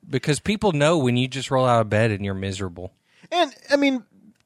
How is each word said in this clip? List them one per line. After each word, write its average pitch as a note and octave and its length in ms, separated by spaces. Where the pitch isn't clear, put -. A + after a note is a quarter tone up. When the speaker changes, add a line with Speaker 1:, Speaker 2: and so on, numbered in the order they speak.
Speaker 1:
because C3+ 320
people G#3 320
know D3+ 260
when B2 180
you B2+ 120
just C3 220
roll C3 160
out A#2+ 160
of G#2+ 80
bed G#2+ 200
and G2+ 140
you're G2 100
miserable. F#2+ 580
Speaker 2:
And, D#4+ 240
I C#4+ 60
mean, C4+ 280